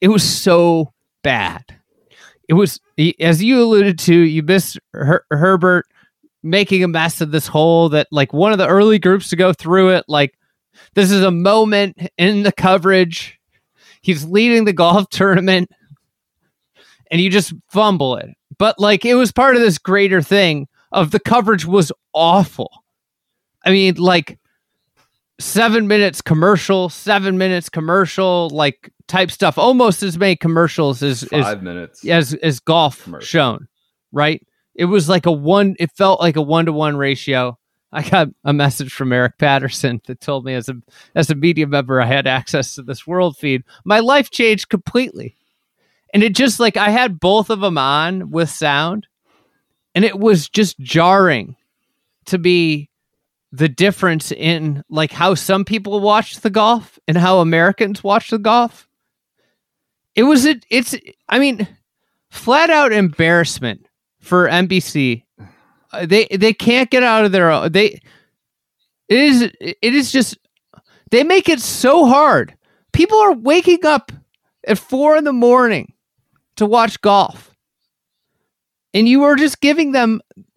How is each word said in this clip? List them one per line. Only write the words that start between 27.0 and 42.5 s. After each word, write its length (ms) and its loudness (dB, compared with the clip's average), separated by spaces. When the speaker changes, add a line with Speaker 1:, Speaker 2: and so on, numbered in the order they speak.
Speaker 1:
minutes 320 -2
commercial, 800 -2
like, 420 -4
type 240 -2
stuff. 260 -2
Almost 460 2
as 140 -6
many 200 0
commercials 640 -2
as, 200 -4
as 200 -2
Speaker 2:
Five 200 -6
minutes. 420 -14
Speaker 1:
as, 300 0
as 260 -4
golf 420 -2
Speaker 2:
Commercial. 220 -18
Speaker 1:
shown, 420 -4
right? 320 -4
It 100 -2
was 240 0
like 160 0
a 60 2
one, 480 0
it 120 -4
felt 300 0
like 140 0
a 60 -2
one-to-one 540 -2
ratio. 600 -4
I 160 -10
got 200 0
a 100 -2
message 400 -4
from 180 -6
Eric 260 -2
Patterson 680 -2
that 140 -16
told 240 -8
me 80 -8
as 160 -8
a, 60 -10
as 140 0
a 60 0
media 320 0
member, 340 -2
I 40 0
had 220 -2
access 480 -4